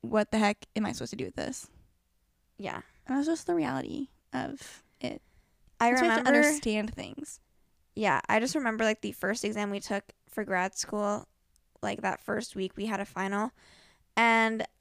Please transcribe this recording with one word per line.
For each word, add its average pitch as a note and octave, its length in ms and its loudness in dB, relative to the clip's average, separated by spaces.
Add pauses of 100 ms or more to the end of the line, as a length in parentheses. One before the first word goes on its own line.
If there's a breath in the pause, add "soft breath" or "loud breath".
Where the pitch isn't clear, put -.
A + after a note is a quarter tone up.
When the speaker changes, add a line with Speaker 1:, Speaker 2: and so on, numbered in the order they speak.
Speaker 1:
"What G#3+ 300 0
the A3 60 2
heck G#3 280 2 (100)
am G#3+ 100 0
I - 60 -2
supposed - 200 -6
to - 60 -10
do B2+ 80 -4
with - 100 -10
this?" - 340 -6 (880)
Speaker 2:
Yeah. - 240 -10 (260)
Speaker 1:
And C4+ 100 0
that's C#4+ 100 0
just E4 200 -2
the F4 80 2
reality C4+ 540 -2 (220)
of - 520 -8 (180)
it. - 200 -8 (580)
Speaker 2:
I A#3 100 4
Speaker 1:
That's B3+ 120 4
why E4+ 40 6
you E4+ 60 6
have E4 120 2
to B3+ 60 2
Speaker 2:
remember D4 180 8
Speaker 1:
understand A3 460 0
things. - 460 -12 (560)
Speaker 2:
Yeah, G3 340 2
I A3 100 4
just C4 160 0
remember, A#3 280 0
like, A3 180 2
the G#3 100 -6
first - 320 -2
exam G#3 280 -2
we G3+ 80 -4
took - 340 -6 (160)
for G#3+ 160 -4
grad F#3+ 300 0
school, G#3 520 -2 (540)
like, G3+ 200 -4
that F#3+ 200 -2
first G#3+ 340 -4
week F#3+ 220 -4
we G3 80 -6
had G#3 140 -2
a G3+ 60 -4
final, G3+ 460 -4 (640 soft breath)
and A3+ 500 4 (160)